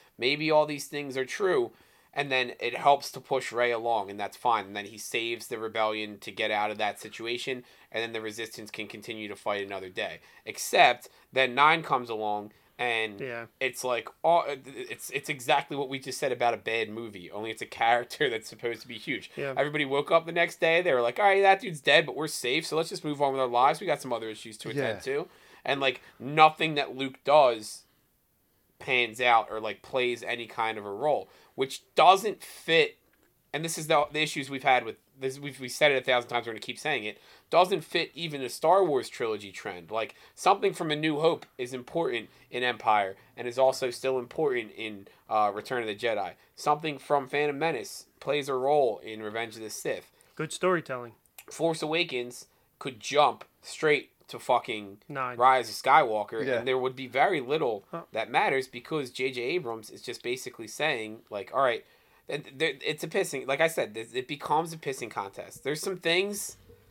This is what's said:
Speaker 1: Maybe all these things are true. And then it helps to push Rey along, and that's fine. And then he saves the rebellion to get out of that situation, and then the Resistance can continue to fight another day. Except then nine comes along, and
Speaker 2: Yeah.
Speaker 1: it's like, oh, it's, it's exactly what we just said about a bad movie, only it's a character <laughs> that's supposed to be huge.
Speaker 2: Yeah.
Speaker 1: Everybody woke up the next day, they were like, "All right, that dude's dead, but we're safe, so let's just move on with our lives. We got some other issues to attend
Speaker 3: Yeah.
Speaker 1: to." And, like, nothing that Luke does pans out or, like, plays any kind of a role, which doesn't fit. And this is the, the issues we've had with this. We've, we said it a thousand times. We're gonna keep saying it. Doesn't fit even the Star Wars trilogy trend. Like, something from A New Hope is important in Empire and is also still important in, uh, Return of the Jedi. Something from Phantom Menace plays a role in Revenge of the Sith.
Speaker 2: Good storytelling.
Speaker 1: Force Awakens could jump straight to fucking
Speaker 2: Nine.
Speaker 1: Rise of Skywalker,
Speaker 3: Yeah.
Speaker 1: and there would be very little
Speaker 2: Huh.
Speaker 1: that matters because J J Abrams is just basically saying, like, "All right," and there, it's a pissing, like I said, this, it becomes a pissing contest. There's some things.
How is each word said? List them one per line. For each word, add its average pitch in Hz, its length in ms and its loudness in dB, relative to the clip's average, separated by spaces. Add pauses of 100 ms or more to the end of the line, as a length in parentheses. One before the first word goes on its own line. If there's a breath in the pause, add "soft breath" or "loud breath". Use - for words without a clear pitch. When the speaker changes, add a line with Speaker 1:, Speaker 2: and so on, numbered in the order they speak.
(180 soft breath)
Speaker 1:
Maybe 147 340 0
all 151 140 6
these 147 220 -8
things 143 300 -8
are 131 80 0
true. 151 460 0 (420 soft breath)
And 143 160 -2
then 127 300 0
it 117 160 -2
helps 143 380 4
to 135 80 -12
push 131 320 -4
Rey 120 180 2
along, 113 400 -2
and 104 80 -10
that's 101 160 -6
fine. 110 300 0
And 98 100 -12
then 104 80 -6
he 107 140 -16
saves 117 500 -6
the 117 100 -8
rebellion 107 640 -4
to - 120 -16
get 107 200 -2
out 107 180 0
of 104 80 -8
that 104 220 -4
situation, 120 640 -8 (260 soft breath)
and 113 140 -4
then 113 80 -6
the 113 80 -4
Resistance 110 500 -10
can 107 200 -10
continue 110 400 -10
to 98 80 -10
fight 101 280 -4
another 95 220 -10
day. 92 320 -8 (260 soft breath)
Except - 640 4 (240 soft breath)
then 127 240 2
nine 156 280 6
comes 123 260 0
along, 107 420 -4 (260 soft breath)
and 113 440 -2
Speaker 2:
Yeah. 117 240 -10 (160)
Speaker 1:
it's 127 240 -4
like, 117 240 -2 (160)
oh, 165 180 4 (220)
it's, - 460 -12
it's 139 180 -6
exactly 143 480 0
what 139 100 -2
we 135 120 -6
just 131 200 -10
said 131 140 0
about 120 200 2
a 110 40 -4
bad 113 320 -2
movie, 104 420 -12
only 107 180 -8
it's - 120 -10
a - 40 -10
character 120 640 0
<laughs> - 0 -
that's 113 200 -6
supposed 117 320 -6
to - 80 -18
be 117 80 -12
huge. 104 400 -6
Speaker 2:
Yeah. 139 180 -4
Speaker 1:
Everybody 147 300 0
woke 139 260 0
up 165 140 6
the 170 80 -8
next 170 260 0
day, 165 220 4
they 175 100 2
were 127 100 6
like, 120 160 2
"All 208 60 2
right, 196 200 6
that 190 180 8
dude's 170 180 -8
dead, 147 260 6
but 120 120 -6
we're 156 100 -2
safe, 143 400 -2
so - 80 -4
let's 160 140 -2
just 175 160 -8
move 147 160 -4
on 139 100 2
with 135 100 0
our 131 60 2
lives. 131 320 4
We 196 80 -8
got 147 140 0
some 127 100 -6
other 113 180 -4
issues 110 280 -14
to 113 120 -10
attend 117 360 -2
Speaker 3:
Yeah. 131 80 -2
Speaker 1:
to." 156 160 -4 (340 soft breath)
And, 139 160 -2
like, 135 220 0 (180 loud breath)
nothing 156 560 4
that 139 220 -2
Luke 135 260 -6
does 127 600 4 (960)
pans 120 420 0
out 120 280 6
or, 110 120 -6
like, 107 200 -6
plays 123 420 -2
any 117 240 -6
kind 110 300 -2
of 101 80 -10
a 101 60 -8
role, 117 380 0 (240 soft breath)
which - 300 -6 (100)
doesn't 190 500 6
fit. - 540 2 (560)
And 151 100 -4
this 160 140 -6
is 156 80 -6
the, 147 260 4
the 151 120 0
issues 143 260 -4
we've 135 140 -8
had 127 220 6
with 110 100 -8 (240)
this. 135 180 -4
We've, 143 220 -10
we 127 100 -10
said 147 220 4
it 131 100 2
a - 20 -4
thousand 123 280 2
times. 120 160 -2
We're 113 60 -4
gonna 107 80 -12
keep - 180 -10
saying 139 240 -2
it. 107 160 -8 (320 soft breath)
Doesn't 180 320 4
fit - 320 -2
even 147 260 -8
the 120 80 -4
Star 180 340 6
Wars 131 240 2
trilogy 104 440 -4
trend. 90 400 -10
Like, 107 240 -4 (180 soft breath)
something 196 400 2
from 165 160 -4
A 151 60 0
New 151 240 0
Hope 165 260 2 (140)
is 127 160 -6
important 123 540 -4 (200 soft breath)
in 123 140 -4
Empire 107 520 2 (220 soft breath)
and 123 100 -6
is 120 120 -4
also 131 320 4
still 131 260 -2
important 123 580 -2
in, 104 320 -10 (220 soft breath)
uh, 107 240 2
Return 120 300 -4
of 110 40 -4
the 104 80 -2
Jedi. 104 360 -2 (240 soft breath)
Something 151 420 0
from 143 300 0
Phantom 143 320 0
Menace 156 480 -4 (120)
plays 143 300 -2
a 131 60 0
role 127 480 2
in 110 180 -10
Revenge 110 360 -6
of 113 40 -12
the 107 80 -8
Sith. - 420 -8 (240 soft breath)
Speaker 2:
Good 156 160 -6
storytelling. 139 640 -2 (380)
Speaker 1:
Force 165 320 -2
Awakens 151 640 -4 (320)
could 120 200 -8
jump 135 440 2 (180)
straight - 460 0 (220)
to 113 100 -12
fucking 107 600 -2 (100)
Speaker 2:
Nine. 127 280 -6
Speaker 1:
Rise 127 320 6
of - 60 -10
Skywalker, 117 720 4
Speaker 3:
Yeah. 127 140 0
Speaker 1:
and 120 60 -6
there 131 120 2
would 127 180 -2
be 131 100 -10
very 143 360 2
little 123 500 -2
Speaker 2:
Huh. - 120 -10 (100)
Speaker 1:
that 110 180 -4
matters 147 340 0
because 131 460 -6
J 131 180 -4
J 123 120 -8
Abrams 120 480 -6
is - 120 -18
just - 220 -12
basically 120 460 -8
saying, 113 600 -4
like, 101 240 -10
"All 131 80 0
right," 117 220 2 (460 soft breath)
and 147 160 -8 (100)
there, 139 260 -2
it's 156 220 -4
a 165 60 -6
pissing, 147 360 -2
like 135 140 0
I 165 80 4
said, 117 260 -4
this, 113 200 -12
it 123 160 -6
becomes 151 420 -2
a 160 60 -12
pissing 131 340 -8
contest. 98 540 -10
There's 151 160 -2
some 190 160 -4
things. 190 580 -2 (360)